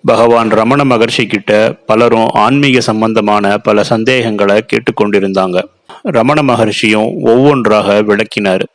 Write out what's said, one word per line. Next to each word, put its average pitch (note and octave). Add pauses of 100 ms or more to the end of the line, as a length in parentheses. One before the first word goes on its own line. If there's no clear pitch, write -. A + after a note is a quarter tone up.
பகவான் A#2
ரமண A2+
மகர்ஷி A#2
கிட்ட G#2+ (120)
பலரும் A2+
ஆன்மீக B2+
சம்பந்தமான G#2+
பல G#2+
சந்தேகங்களை A2+
கேட்டுக்கொண்டிருந்தாங்க. G2 (380)
ரமண D3
மகர்ஷியும் A2+ (100)
ஒவ்வொன்றாக A2+
விளக்கினார். G#2